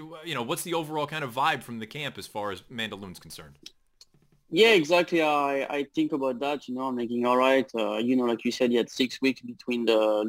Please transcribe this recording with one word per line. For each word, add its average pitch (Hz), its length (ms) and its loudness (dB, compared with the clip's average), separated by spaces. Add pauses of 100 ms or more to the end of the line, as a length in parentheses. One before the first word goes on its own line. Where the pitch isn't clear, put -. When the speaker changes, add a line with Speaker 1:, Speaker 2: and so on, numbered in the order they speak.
(240)
Speaker 1:
you 170 100 -8
know, 123 80 -2
what's 151 200 -4
the 175 100 -8
overall 156 340 -2
kind 156 160 -8
of 123 120 -8
vibe 139 280 0
from 117 160 -12
the 110 80 -10
camp 139 300 -10
as 98 100 -12
far 104 240 -6
as 92 120 -8
Mandaloun's 101 580 -10
concerned? 76 380 -20 (920)
Speaker 2:
Yeah, 208 200 6
exactly. 175 500 4
I, 143 480 2
I 143 260 -4
think 156 180 0
about 135 260 -2
that, 139 300 -4
you 127 60 -6
know, 127 80 -6
I'm 131 140 -4
thinking, 120 300 -2
all 123 100 6
right, 131 380 4
uh, 107 220 -2
you 120 180 2
know, 127 100 4
like 117 200 0
you 123 80 0
said, 123 180 2
you 120 80 4
had 110 100 0
six - 320 -4
weeks 131 200 0
between 120 440 -6
the 107 440 4